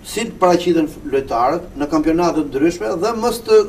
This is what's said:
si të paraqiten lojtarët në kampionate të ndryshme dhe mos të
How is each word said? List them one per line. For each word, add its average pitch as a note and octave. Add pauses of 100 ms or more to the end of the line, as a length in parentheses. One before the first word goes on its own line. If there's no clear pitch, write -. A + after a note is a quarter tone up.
si -
të F3
paraqiten E3+ (240)
lojtarët B2
në C#3+
kampionate D#3+
të C#3+
ndryshme E3+
dhe A#3
mos A#3
të G#3+